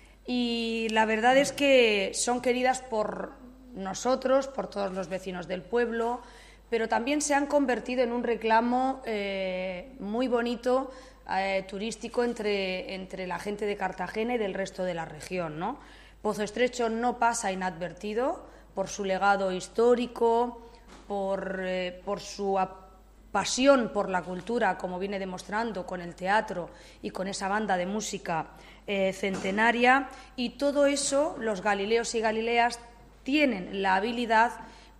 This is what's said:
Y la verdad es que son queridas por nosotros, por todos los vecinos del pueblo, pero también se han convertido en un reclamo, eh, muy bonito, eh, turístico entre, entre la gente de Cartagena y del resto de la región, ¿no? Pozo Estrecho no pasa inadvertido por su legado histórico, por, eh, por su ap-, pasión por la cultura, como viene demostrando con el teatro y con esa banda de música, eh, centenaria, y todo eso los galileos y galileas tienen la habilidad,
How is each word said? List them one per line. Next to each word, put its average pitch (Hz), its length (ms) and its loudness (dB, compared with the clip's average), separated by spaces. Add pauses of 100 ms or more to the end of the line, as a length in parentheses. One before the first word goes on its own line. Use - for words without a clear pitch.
(240)
Y 233 680 -2
la 220 140 4
verdad 220 320 4
es 269 160 4
que 233 640 4
son 247 260 0
queridas 254 400 2
por 208 520 -4 (440)
nosotros, 254 720 0
por - 200 -6
todos 202 240 -4
los 190 160 -6
vecinos 185 380 -8
del 180 160 -6
pueblo, 233 580 0 (480)
pero 226 200 0
también 240 320 0
se 294 140 2
han 285 120 2
convertido 262 560 2
en 233 100 0
un 240 120 -2
reclamo, 240 800 2
eh, 190 960 -4
muy 220 260 -2
bonito, 247 640 0 (400)
eh, 190 380 0
turístico 226 560 -4
entre, 202 720 -2
entre 185 320 -8
la 175 120 -6
gente 208 280 -4
de 202 100 -2
Cartagena 202 580 -4
y 240 40 0
del 196 160 -2
resto 190 280 -6
de 180 120 -2
la 165 100 -6
región, 156 560 -6
¿no? 226 180 -4 (440)
Pozo 208 200 -2
Estrecho 233 460 0
no 233 300 0
pasa 233 340 0
inadvertido 185 920 -4 (280)
por 190 140 -4
su 202 160 -6
legado 190 480 2
histórico, 233 1160 2 (360)
por, 190 560 -4
eh, 185 420 -4
por 196 160 -4
su 196 380 -2
ap-, - 280 -2 (500)
pasión 247 560 4
por 196 160 0
la 185 140 0
cultura, 185 560 -2
como 180 200 -6
viene 196 200 -4
demostrando 190 640 -6
con 180 160 -8
el 175 140 -10
teatro 190 560 0 (320)
y 202 80 -6
con 185 180 -6
esa 196 200 -4
banda 202 280 0
de 180 80 0
música, 190 600 -4 (400)
eh, 190 260 2
centenaria, 220 960 2 (280)
y 240 200 -4
todo 285 300 4
eso 285 520 2
los 220 220 -2
galileos 214 540 0
y 233 60 0
galileas 226 600 2 (440)
tienen 240 580 2
la 190 140 4
habilidad, 233 560 2 (460)